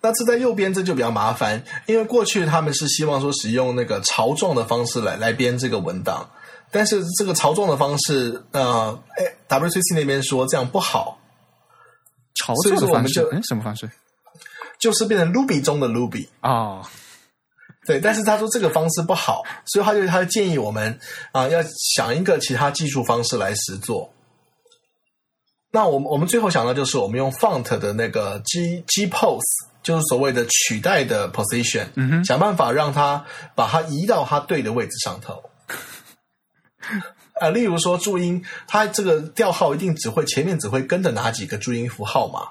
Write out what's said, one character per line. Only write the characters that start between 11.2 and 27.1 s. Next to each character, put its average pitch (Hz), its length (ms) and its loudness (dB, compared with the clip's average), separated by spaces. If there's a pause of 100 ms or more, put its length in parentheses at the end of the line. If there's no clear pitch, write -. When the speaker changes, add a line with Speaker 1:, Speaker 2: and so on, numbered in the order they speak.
Speaker 2:
槽 117 120 -2
状 190 200 2
的 - 120 2
方 120 200 4
式？ 135 60 0
Speaker 1:
所 170 80 2
以 - 20 4
说 - 60 0
我 - 0 -
们 143 100 -2
就 - 0 -
Speaker 2:
嗯， 240 40 -4
什 127 120 -2
么 107 60 -2
方 107 140 -6
式？ 110 120 -10 (920)
Speaker 1:
就 226 140 2
是 220 120 2
变 202 140 2
成 170 120 4
Ruby 196 320 2
中 147 160 2
的 135 80 2
Ruby。 117 400 -2 (140)
Speaker 2:
哦。 107 420 -2 (1040)
Speaker 1:
对， 139 140 2
但 208 160 2
是 214 80 -2
他 214 160 4
说 220 80 0
这 233 120 0
个 175 120 2
方 160 180 2
式 160 140 -2
不 185 100 0
好， - 300 -2 (220)
所 - 140 2
以 202 60 2
他 214 80 4
就， 196 140 2
他 180 160 2
就 - 20 0
建 196 240 0
议 156 80 0
我 104 140 -2
们， 110 260 -4 (340)
啊， 131 160 0
要 165 140 2 (340)
想 117 200 0
一 180 80 0
个 175 160 4
其 127 160 -2
他 143 160 2
技 151 160 -2
术 131 160 -2
方 120 200 2
式 117 140 -2
来 101 160 -2
实 98 240 -6
作。 101 340 -6 (1600)
那 214 100 4
我 139 140 2
们， 139 80 -4
我 147 100 0
们 165 100 2
最 233 120 2
后 214 100 2
想 123 160 0
到 123 80 0
就 135 120 0
是 135 120 -2
我 101 100 0
们 110 100 -4